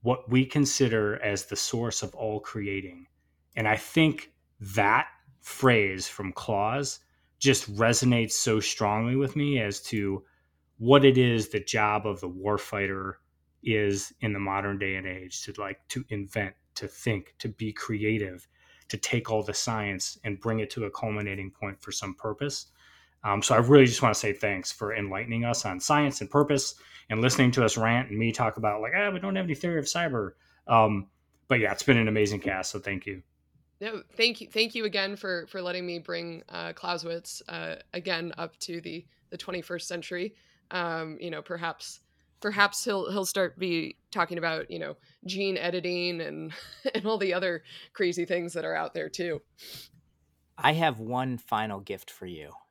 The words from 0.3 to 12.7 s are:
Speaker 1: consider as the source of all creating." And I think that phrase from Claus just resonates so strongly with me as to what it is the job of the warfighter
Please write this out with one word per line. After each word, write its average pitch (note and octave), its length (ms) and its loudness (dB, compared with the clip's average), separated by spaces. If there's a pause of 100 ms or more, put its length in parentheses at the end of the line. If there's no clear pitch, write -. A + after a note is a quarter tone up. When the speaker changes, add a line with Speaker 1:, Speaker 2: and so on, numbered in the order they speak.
Speaker 1:
consider A2+ 760 2
as G2+ 240 -2
the G2+ 100 -6
source - 460 -2
of G2+ 120 -8
all G#2+ 260 -4
creating." G2 680 -8 (480)
And A2+ 120 0
I G#2+ 100 6
think - 560 2 (280)
that G#2 480 4 (320)
phrase G2+ 680 2
from F#2+ 240 -8
Claus A2 680 -2 (380)
just B2+ 380 2
resonates A#2 560 4
so A2 280 2
strongly A2+ 560 0
with C3+ 200 0
me C#3+ 240 0
as G#2 200 -2
to G2+ 440 -2 (540)
what C3+ 260 8
it C3 120 10
is A#2+ 320 4
the G#2 120 -2
job G#2+ 460 0
of F#2+ 140 -4
the F#2 80 -8
warfighter F#2+ 840 -4 (480)